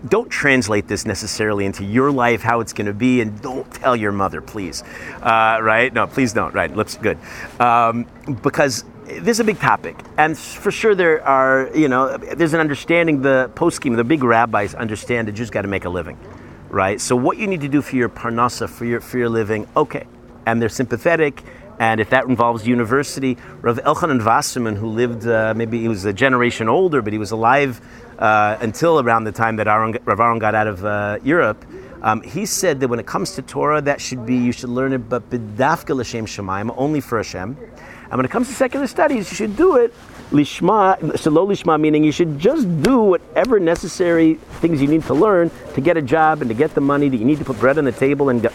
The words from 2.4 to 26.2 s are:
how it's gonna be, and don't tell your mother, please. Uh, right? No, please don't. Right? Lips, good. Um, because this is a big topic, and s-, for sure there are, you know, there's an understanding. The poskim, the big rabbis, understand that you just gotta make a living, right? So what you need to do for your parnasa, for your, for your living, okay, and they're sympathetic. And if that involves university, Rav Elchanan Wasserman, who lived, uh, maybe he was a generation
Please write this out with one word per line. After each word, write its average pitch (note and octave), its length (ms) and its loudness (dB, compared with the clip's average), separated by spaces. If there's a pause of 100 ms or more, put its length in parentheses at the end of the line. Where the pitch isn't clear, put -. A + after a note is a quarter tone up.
how A#2 200 0
it's G#2 120 -6
gonna G#2 200 -4
be, B2 280 2
and G#2+ 220 -4
don't C3+ 320 -8
tell B2+ 220 0
your G#2+ 160 0
mother, F#2 280 -2
please. F2+ 440 -10 (360)
Uh, A2+ 400 4
right? A2+ 320 4
No, A2 140 0
please B2 260 0
don't. G2 220 -2
Right? F2 200 0
Lips, G#2 220 -4
good. F2+ 220 -2 (400)
Um, A#2+ 480 2 (360)
because C#3 420 0 (220)
this G#3 320 -2
is - 20 0
a A#3 40 2
big G#3+ 140 0
topic, G#2+ 400 0 (180)
and D#3 180 2
s-, - 200 -14
for - 160 -4
sure G#3 240 2
there E3 320 2
are, C3 480 4
you D#3 140 4
know, B2+ 280 0
there's C#3+ 380 -2
an E3 60 2
understanding. D#3 600 0
The C3 340 2
poskim, D3 400 0
the A#2 80 2
big C#3+ 180 0
rabbis, A2+ 540 2
understand A2+ 500 -4
that G#2+ 60 -8
you G2+ 60 -10
just A2+ 120 -8
gotta G2+ 160 -4
make G2 180 -4
a F2+ 60 -6
living, E2 260 -8 (520)
right? G2 320 -2
So B2+ 160 0
what C#3 200 0
you A3 120 -4
need F3+ 140 -4
to C#3+ 60 -6
do C#3 140 2
for - 140 -6
your A#2+ 120 0
parnasa, A#2 600 -2
for - 160 -10
your, A#2+ 160 -2
for - 180 -6
your A#2+ 100 0
living, A2 380 -2 (100)
okay, - 300 -2 (400)
and A#2 160 2
they're A2+ 60 2
sympathetic. C#3+ 760 0 (380)
And A2+ 200 2
if G#2 100 0
that C3 140 4
involves A#2 420 0
university, B2 680 0 (260)
Rav A#2 160 0
Elchanan D3+ 460 0
Wasserman, A#2 500 0
who G#2+ 140 -6
lived, A2+ 380 -2
uh, A2 300 2
maybe A2+ 240 -2
he A2+ 80 0
was G2+ 160 -2
a G#2 80 0
generation A#2+ 560 2